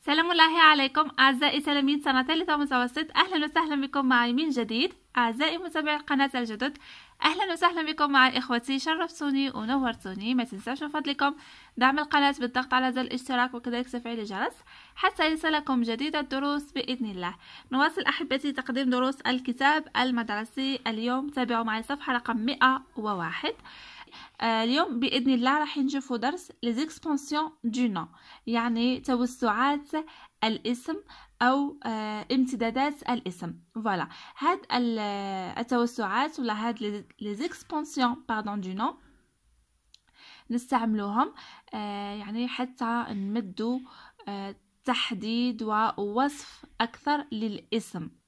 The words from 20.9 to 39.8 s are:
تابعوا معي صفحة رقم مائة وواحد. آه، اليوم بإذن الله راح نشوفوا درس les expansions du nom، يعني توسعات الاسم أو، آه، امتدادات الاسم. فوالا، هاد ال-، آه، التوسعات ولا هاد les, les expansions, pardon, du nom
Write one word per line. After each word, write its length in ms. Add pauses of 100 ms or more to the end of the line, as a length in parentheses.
تابعوا 360
معي 180
صفحة 300
رقم 240
مائة 460 (140)
وواحد. 580 (840)
آه، 240
اليوم 360
بإذن 320
الله 260
راح 200
نشوفوا 380
درس 360 (140)
les 120
expansions 1000
du 180
nom، 120 (400)
يعني 540
توسعات 880 (560)
الاسم 500 (480)
أو، 420
آه، 480
امتدادات 720
الاسم. 520 (200)
فوالا، 340 (300)
هاد 200 (140)
ال-، 280
آه، 600
التوسعات 800
ولا 280
هاد 100
les, 460
les 220
expansions, 720 (160)
pardon, 340
du 140
nom 140 (1600)